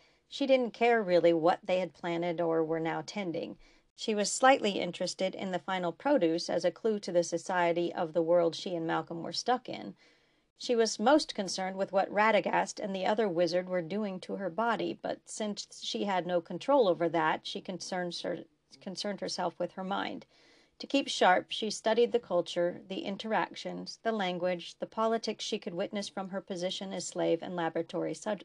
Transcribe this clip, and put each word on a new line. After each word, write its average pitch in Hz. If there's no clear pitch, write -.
She -
didn't 254
care 233
really 170
what 165
they 185
had 180
planted 170
or 165
were 160
now 160
tending. -
She -
was 202
slightly 262
interested 185
in 190
the 175
final 180
produce 175
as 175
a 175
clue 214
to 190
the 175
society 170
of 160
the 170
world 170
she 185
and 165
Malcolm 165
were 165
stuck -
in. 202
She -
was 226
most 277
concerned 190
with 190
what 196
Radagast 196
and 190
the 190
other 214
wizard 180
were 180
doing 190
to 196
her 190
body, 202
but -
since -
she 220
had 185
no 180
control 208
over 165
that, 160
she 202
concerned 180
her, 170
concerned 196
herself 180
with 175
her 190
mind. 190
To -
keep 277
sharp, 185
she 214
studied 226
the 233
culture, 175
the 190
interactions, 185
the 226
language, 180
the -
politics 220
she 214
could 190
witness 202
from 190
her 190
position 190
as 185
slave 170
and 180
laboratory 165
sub-, 208